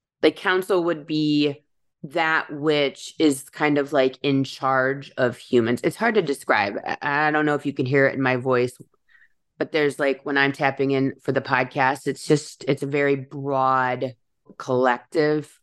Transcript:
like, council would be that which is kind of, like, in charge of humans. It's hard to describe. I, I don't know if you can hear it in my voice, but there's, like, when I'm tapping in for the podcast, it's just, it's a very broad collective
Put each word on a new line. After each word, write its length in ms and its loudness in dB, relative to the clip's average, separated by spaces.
like, 140 4
council 480 0
would 220 -4
be 560 0
that 480 -2
which 680 -2
is 300 -2
kind 300 0
of, 160 -2
like, 280 2
in 220 2
charge 720 -2
of 220 0
humans. 440 0
It's 140 -2
hard 200 -2
to 60 4
describe. 540 -2
I, 420 -2
I 20 2
don't 160 0
know 80 2
if 100 -4
you 80 -4
can 140 -4
hear 200 4
it 80 0
in 60 -4
my 160 2
voice, 400 0
but 140 -4
there's, 260 0
like, 260 0
when 120 -2
I'm 160 4
tapping 380 0
in 320 0
for 100 -2
the 80 0
podcast, 680 0
it's 200 -6
just, 420 0
it's 140 -2
a 40 -4
very 300 2
broad 960 -2
collective 1040 0